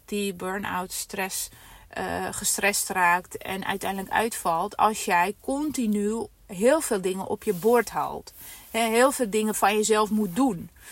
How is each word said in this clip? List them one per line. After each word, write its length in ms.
die 300
burn-out, 580
stress, 560
eh, 160
gestrest 580
raakt 480
en 280
uiteindelijk 480
uitvalt, 640
als 280
jij 360
continu 840
heel 340
veel 200
dingen 260
op 160
je 120
bord 360
haalt. 420
Hè, 180
heel 240
veel 180
dingen 240
van 200
jezelf 360
moet 260
doen. 340